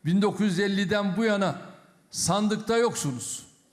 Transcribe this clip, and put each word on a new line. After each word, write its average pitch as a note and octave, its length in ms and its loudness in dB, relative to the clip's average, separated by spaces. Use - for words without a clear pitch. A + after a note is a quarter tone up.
bin F#3 180 2
dokuz G#3 240 2
yüz F3+ 120 0
elliden G3 580 0
bu A3+ 80 0
yana G3 300 2
sandıkta G#3+ 680 0
yoksunuz. D3 720 -2